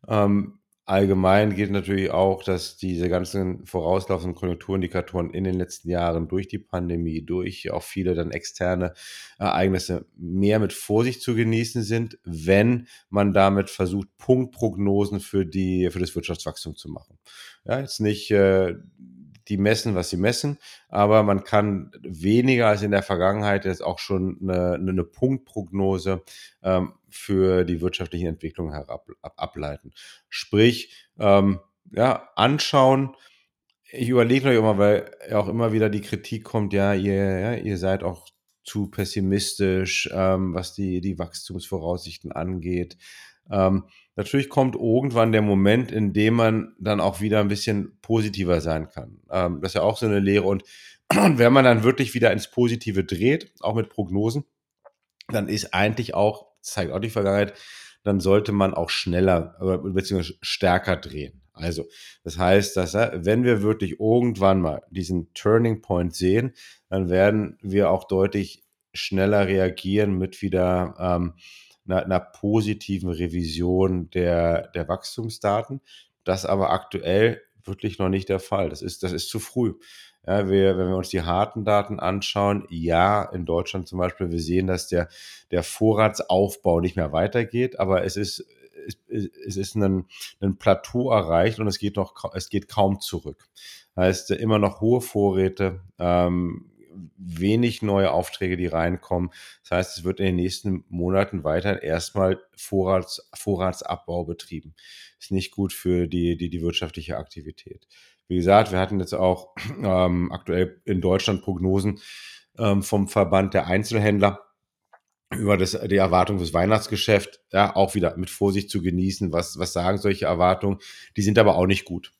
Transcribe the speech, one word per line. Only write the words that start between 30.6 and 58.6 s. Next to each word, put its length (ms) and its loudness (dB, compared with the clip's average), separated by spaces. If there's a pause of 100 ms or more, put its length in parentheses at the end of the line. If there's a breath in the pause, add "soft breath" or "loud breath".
ähm, 400 4 (320)
ja, 460 0
anschauen. 800 2 (760 soft breath)
Ich 180 -4
überlege 360 4
natürlich 180 4
immer, 160 2
weil 320 4 (180)
ja 120 0
auch 80 -4
immer 240 0
wieder 180 2
die 120 -4
Kritik 420 -8
kommt, 280 -4
ja, 220 2
ihr, 460 0
ja, 140 -4
ihr 240 -4
seid 260 -2
auch 240 -8 (340)
zu 300 -6
pessimistisch, 1200 -2
ähm, 420 0
was 200 -6
die, 260 -4
die 180 -6
Wachstumsvoraussichten 1120 -8
angeht. 680 -6 (540 loud breath)
Ähm, 360 2 (280 soft breath)
natürlich 340 -2
kommt 280 2
irgendwann 560 2
der 100 4
Moment, 480 4
in 220 0
dem 220 4
man 440 0
dann 220 0
auch 200 0
wieder 200 2
ein 80 2
bisschen 540 -2
positiver 580 0
sein 280 -4
kann. 300 -16 (140)
Ähm, 300 -2
das 80 -4
ist 40 -14
ja 80 0
auch 140 2
so 100 -4
eine 140 2
Lehre. 240 2
Und, 180 0 (240 loud breath)
<clears throat> 260 -8
und 260 4
wenn 140 8
man 120 8
dann 180 8
wirklich 320 2
wieder 160 4
ins 180 -2
Positive 540 0
dreht, 560 0
auch 160 -2
mit 140 -2
Prognosen, 560 -4 (840)
dann 220 -4
ist 260 -6
eigentlich 400 0
auch, 320 0 (160)
zeigt 300 -6
auch 80 -4
die 80 -6
Vergangenheit, 460 0 (480 loud breath)
dann 180 0
sollte 320 2
man 220 2